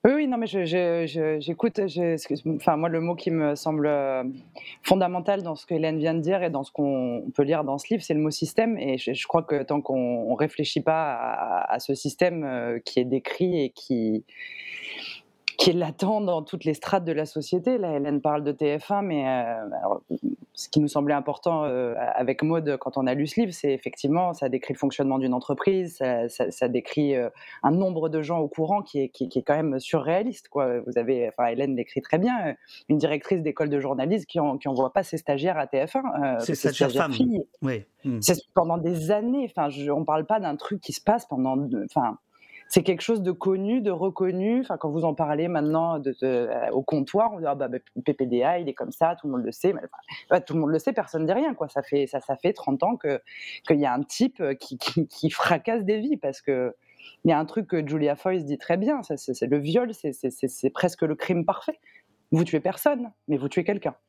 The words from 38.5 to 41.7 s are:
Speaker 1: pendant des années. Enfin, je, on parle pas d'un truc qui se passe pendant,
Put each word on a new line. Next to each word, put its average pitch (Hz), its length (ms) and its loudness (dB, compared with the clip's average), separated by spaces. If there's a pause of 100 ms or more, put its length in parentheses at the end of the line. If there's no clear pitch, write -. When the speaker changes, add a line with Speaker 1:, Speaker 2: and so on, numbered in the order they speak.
Speaker 1:
pendant 170 240 2
des 165 320 -2
années. 233 400 0
Enfin, 147 200 0
je, 143 200 -4
on 151 140 2
parle 156 220 2
pas 214 120 2
d'un 165 160 -2
truc - 260 -6
qui - 120 -10
se - 80 -8
passe 226 260 2
pendant, 131 300 0 (280)